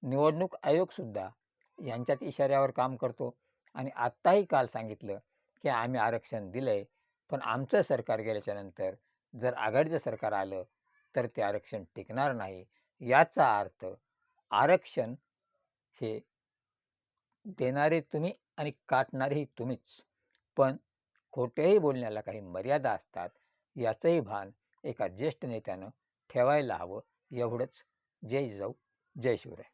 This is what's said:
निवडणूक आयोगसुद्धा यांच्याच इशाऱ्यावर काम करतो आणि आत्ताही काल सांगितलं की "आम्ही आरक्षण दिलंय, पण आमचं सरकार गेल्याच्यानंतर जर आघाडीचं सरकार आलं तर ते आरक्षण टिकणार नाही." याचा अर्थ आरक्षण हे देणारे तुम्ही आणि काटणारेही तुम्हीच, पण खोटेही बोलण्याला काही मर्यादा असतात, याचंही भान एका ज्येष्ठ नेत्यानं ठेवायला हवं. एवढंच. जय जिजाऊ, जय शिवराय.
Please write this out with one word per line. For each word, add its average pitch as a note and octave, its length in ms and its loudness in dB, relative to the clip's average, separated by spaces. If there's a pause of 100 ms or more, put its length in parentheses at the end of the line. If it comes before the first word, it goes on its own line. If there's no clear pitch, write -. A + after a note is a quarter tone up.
निवडणूक D3+ 600 2
आयोगसुद्धा C#3 640 0 (500)
यांच्याच C3 440 -4
इशाऱ्यावर C#3 480 2
काम C3 260 -2
करतो A#2+ 380 -6 (400)
आणि C3 220 -8
आत्ताही F3 480 4
काल C3+ 220 2
सांगितलं G2+ 520 -8 (460)
की D3+ 40 2
"आम्ही A#2+ 320 0
आरक्षण A2 500 -2
दिलंय, G#2+ 340 -2 (460)
पण C#3 120 -2
आमचं C3 400 2
सरकार A#2 380 0
गेल्याच्यानंतर G2+ 720 -4 (400)
जर B2 200 -2
आघाडीचं C#3+ 440 0
सरकार A2+ 340 -4
आलं F#2+ 300 -2 (520)
तर B2 120 0
ते - 160 -4
आरक्षण G2+ 420 -4 (120)
टिकणार B2+ 360 -2
नाही." F#2+ 320 -8 (360)
याचा B2+ 580 6
अर्थ F#2+ 280 -6 (640)
आरक्षण B2+ 640 4 (880)
हे A2 180 -4 (1400)
देणारे C#3+ 440 2
तुम्ही D#3+ 300 -4 (240)
आणि D3 140 -4 (180)
काटणारेही C#3 560 0 (140)
तुम्हीच, - 420 -8 (560)
पण C3+ 200 4 (580)
खोटेही D3 440 4
बोलण्याला B2+ 420 0
काही G#2 220 -8
मर्यादा A2 500 0
असतात, F2+ 360 -8 (480)
याचंही C3 440 2
भान G2+ 300 -6 (340)
एका A2+ 240 -4
ज्येष्ठ A2+ 360 -6
नेत्यानं G#2 440 -8 (420)
ठेवायला B2+ 460 2
हवं. F2+ 240 -8 (300)
एवढंच. A#2+ 520 -4 (400)
जय C3 260 -2
जिजाऊ, G2+ 240 -6 (440)
जय A#2+ 200 2
शिवराय. - 380 -14